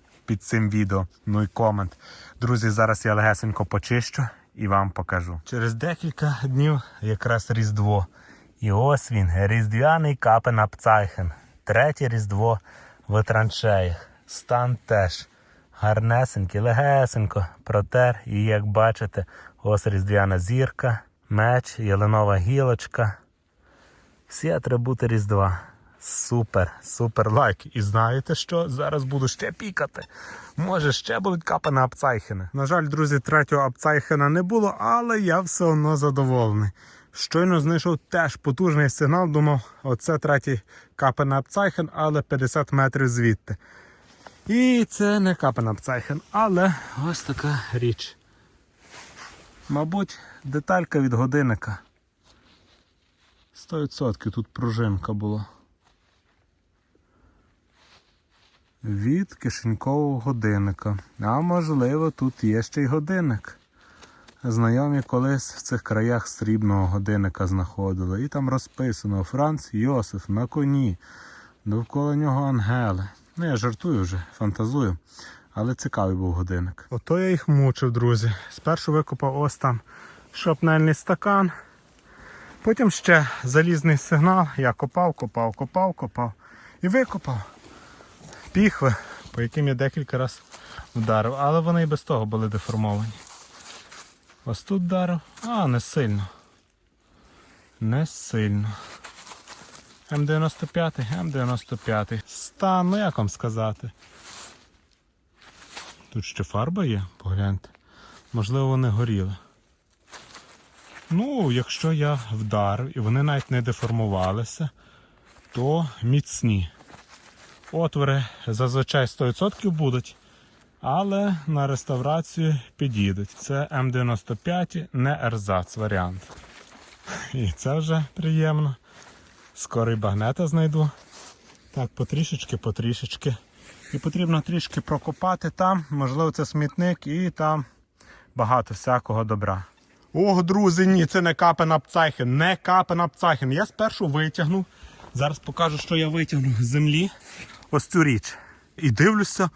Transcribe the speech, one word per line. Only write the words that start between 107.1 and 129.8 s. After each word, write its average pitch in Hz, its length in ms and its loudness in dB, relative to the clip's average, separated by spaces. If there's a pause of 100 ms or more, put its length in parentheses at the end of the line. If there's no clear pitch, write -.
погляньте. 98 520 -2 (640)
Можливо, 120 340 0
вони 131 220 2
горіли. 101 460 0 (1700)
Ну, 208 420 0
якщо 127 420 -2
я 147 260 0 (120)
вдарив 107 640 -2
і - 20 -4
вони 120 240 2
навіть 143 280 -2
не 123 100 2
деформувалися, 113 1080 -2 (800)
то 147 380 -2 (120)
міцні. 113 680 0 (1000)
Отвори 143 540 0 (220)
зазвичай 127 600 0
сто 127 200 -2
відсотків 190 440 -2
будуть, 135 440 -2 (680)
але 196 540 0 (120)
на 143 200 0
реставрацію 147 920 -2 (180)
підійдуть. 101 540 0
Це 139 400 -6
М 131 200 0
дев'яносто 120 440 -2
п'яті, 175 580 -4
не 135 300 0
ерзац 101 540 -2
варіант. 95 440 -2 (1120)
І 113 180 -2
це 131 220 -4
вже 160 400 0
приємно. 156 640 2 (800)
Скоро 113 340 -2